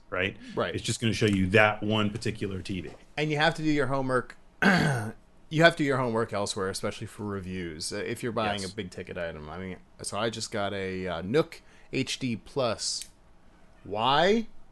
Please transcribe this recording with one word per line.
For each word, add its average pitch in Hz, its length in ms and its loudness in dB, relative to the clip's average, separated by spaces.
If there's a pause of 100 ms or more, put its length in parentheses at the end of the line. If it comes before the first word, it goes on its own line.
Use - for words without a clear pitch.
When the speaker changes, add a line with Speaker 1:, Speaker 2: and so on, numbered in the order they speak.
(100)
Speaker 1:
right? 95 260 0 (200)
Speaker 2:
Right. 90 180 0
Speaker 1:
It's - 80 -4
just - 180 -2
gonna 113 120 2
show 113 140 2
you 98 240 4
that 107 320 6
one 107 280 2
particular 101 520 -4
T 92 180 -4
V. 73 100 -8 (260)
Speaker 2:
And 156 140 0
you 147 60 -2
have 160 200 4
to 156 60 -8
do 156 80 2
your 147 160 2
homework. 131 500 0 (260)
<clears throat> 151 500 4 (420)
You 156 100 6
have 165 100 8
to 160 80 0
do - 20 2
your 135 140 2
homework 117 340 0
elsewhere, 98 380 -2
especially 104 360 -6
for - 180 -10
reviews. 92 680 -6
Uh, 101 60 -6
if 101 240 -6
you're 120 100 -4
buying 104 300 0
Speaker 1:
Yes. 95 100 -6
Speaker 2:
a - 20 -14
big 95 160 -6
ticket 90 280 -10
item, 78 320 -6
I 85 80 -10
mean, 92 180 -8 (240)
so - 180 -8
I 113 120 0
just 110 200 -6
got 101 220 -2
a, 92 340 -4
uh, 85 140 -4
Nook 123 400 0 (320)
H - 260 -2
D 120 180 -2
Plus. - 680 -2 (800)
Why? 143 600 4 (260)